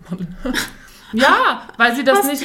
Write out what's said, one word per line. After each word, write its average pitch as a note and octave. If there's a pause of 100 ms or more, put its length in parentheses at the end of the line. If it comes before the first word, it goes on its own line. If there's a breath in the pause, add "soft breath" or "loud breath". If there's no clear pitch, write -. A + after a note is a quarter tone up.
Model. F3+ (160)
<laughs> B3+ (600 loud breath)
Ja, D4+ (160)
weil A#3
sie C#4
das C#4+
nicht C#4